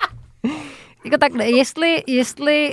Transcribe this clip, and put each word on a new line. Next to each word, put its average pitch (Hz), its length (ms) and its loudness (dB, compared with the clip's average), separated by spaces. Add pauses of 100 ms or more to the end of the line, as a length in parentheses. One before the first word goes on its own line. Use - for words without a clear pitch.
(1040)
jako 294 120 0
takhle, 254 320 0
jestli, 311 580 2
jestli 285 640 0